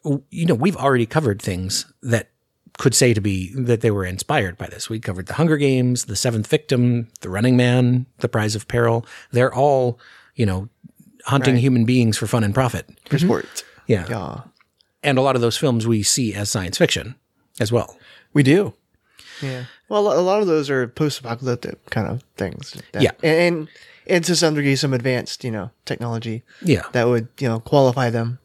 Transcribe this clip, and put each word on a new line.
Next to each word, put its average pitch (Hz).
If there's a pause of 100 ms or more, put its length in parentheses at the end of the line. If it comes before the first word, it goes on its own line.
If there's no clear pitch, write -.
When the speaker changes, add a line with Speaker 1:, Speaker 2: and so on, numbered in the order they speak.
Speaker 1:
uh, 143 (120)
you 165
know, -
we've 147
already 127
covered 139
things 92 (120)
that 113 (480)
could 127
say 123
to 104
be 95
that 120
they 117
were 101
inspired 95
by 92
this. -
We 113
covered 92
The -
Hunger 156
Games, 127
The 104
Seventh 113
Victim, 123 (140)
The 107
Running 120
Man, 123 (140)
The -
Prize 107
of 104
Peril. 117 (240)
They're 123
all, 131 (360)
you 120
know, 95 (560)
hunting 131
Speaker 2:
Right. 120
Speaker 1:
human 123
beings 120
for 110
fun 117
and 101
profit. 123 (220)
Speaker 2:
For -
sport. - (240)
Speaker 1:
Yeah. 95
Speaker 2:
Yeah. 92 (600)
Speaker 1:
And 139
a 131
lot 135
of 120
those 117
films 117
we 110
see 107
as 104
science 92
fiction 135 (440)
as 110
well. - (360)
Speaker 3:
We 147
do. 165 (680)
Speaker 2:
Yeah. 127 (240)
Well, 208
a -
lo-, 190
a -
lot 190
of 202
those 156
are 127
post-apocalyptic 123
kind 110
of - (140)
things. - (200)
That 107
Speaker 1:
Yeah. 98 (100)
Speaker 2:
And, 165 (400)
and 175
to 175
some 156
degree, 139
some 135
advanced, 127
you 123
know, 107 (140)
technology 117 (180)
Speaker 1:
Yeah. 131 (100)
Speaker 2:
that 120
would, 120 (120)
you 139
know, 113
qualify 131
them 117